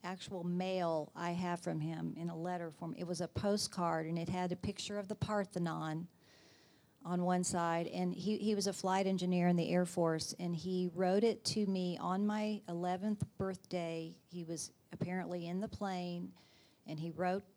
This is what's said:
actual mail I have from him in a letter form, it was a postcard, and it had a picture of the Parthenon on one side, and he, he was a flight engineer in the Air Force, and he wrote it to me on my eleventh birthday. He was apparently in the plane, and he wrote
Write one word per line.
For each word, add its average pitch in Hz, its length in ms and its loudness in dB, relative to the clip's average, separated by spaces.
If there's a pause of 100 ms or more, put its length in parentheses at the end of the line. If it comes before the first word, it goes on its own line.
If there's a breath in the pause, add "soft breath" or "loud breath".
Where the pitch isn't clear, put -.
actual 185 400 -6
mail 175 720 2
I 175 160 -2
have 175 280 0
from 170 200 -2
him 160 380 -2
in 170 120 -2
a 170 60 -6
letter 170 360 -4
form, 165 260 -8
it 180 80 -4
was 170 160 -2
a 170 60 -2
postcard, 175 800 2
and 165 100 0
it 170 120 -2
had 180 220 0
a 175 40 -2
picture 202 420 -6
of 202 100 -6
the 202 80 -4
Parthenon 170 920 0 (960 loud breath)
on 180 200 0
one 180 200 4
side, 170 440 2
and 180 280 0
he, 202 220 0
he 208 180 2
was 196 100 0
a 196 80 0
flight 190 320 2
engineer 180 420 4
in 175 80 8
the 175 160 2
Air 180 140 4
Force, 165 540 2
and 175 160 -2
he 180 400 0
wrote 185 280 4
it 226 220 2
to 214 220 2
me 185 340 0
on 185 240 2
my 214 420 0
eleventh 180 560 0 (140)
birthday. 170 800 -4 (160)
He 175 120 -8
was 160 280 -6 (200)
apparently 175 560 -2
in 180 120 -2
the 214 80 -2
plane, 180 640 -4 (560 loud breath)
and 151 120 -6
he 165 120 -4
wrote 180 320 0 (120)